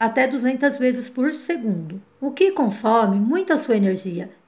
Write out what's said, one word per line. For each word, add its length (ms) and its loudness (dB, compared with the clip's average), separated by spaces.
até 260 2
duzentas 520 0
vezes 320 0
por 240 -2
segundo, 680 -6
o 140 -6
que 200 4
consome 680 2
muita 380 2
sua 180 0
energia 580 -2